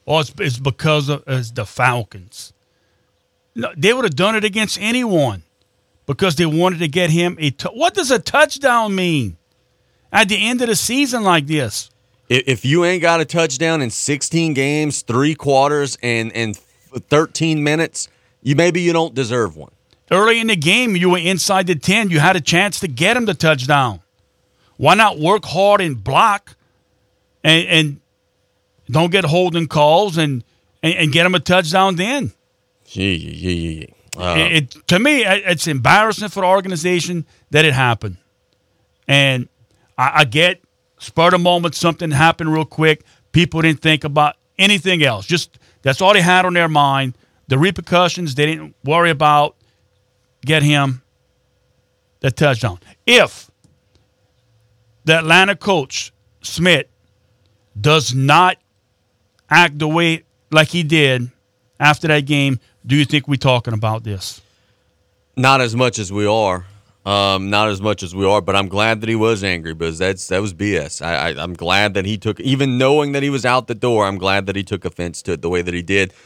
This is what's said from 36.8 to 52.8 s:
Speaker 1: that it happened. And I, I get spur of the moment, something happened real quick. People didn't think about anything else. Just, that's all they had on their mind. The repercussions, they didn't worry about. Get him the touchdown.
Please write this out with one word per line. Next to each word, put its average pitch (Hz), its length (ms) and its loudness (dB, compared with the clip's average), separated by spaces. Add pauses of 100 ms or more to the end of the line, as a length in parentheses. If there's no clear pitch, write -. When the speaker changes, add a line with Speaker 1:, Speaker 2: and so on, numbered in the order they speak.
Speaker 1:
that 151 140 4
it 151 100 2
happened. 117 420 -2 (920)
And 135 420 2 (500)
I, 143 220 2
I 151 40 2
get 160 360 0 (440)
spur 165 220 0
of 180 60 4
the 180 60 2
moment, 175 360 0
something 165 360 -2
happened 160 420 2
real 156 120 -2
quick. 156 380 0 (300)
People 165 280 2
didn't 160 220 2
think 156 220 2
about 147 320 0 (220)
anything 190 440 2
else. 107 240 0
Just, - 320 -4 (240)
that's 135 180 -2
all 190 140 6
they 190 80 4
had 180 240 4
on 175 80 -2
their 170 140 2
mind. 135 460 2 (340)
The 131 100 2
repercussions, 175 760 0
they 147 120 0
didn't 156 280 -6 (100)
worry 165 260 2
about. 147 440 2 (920)
Get 151 160 2
him 143 400 0 (1160)
the 135 100 -2
touchdown. 120 480 -2 (280)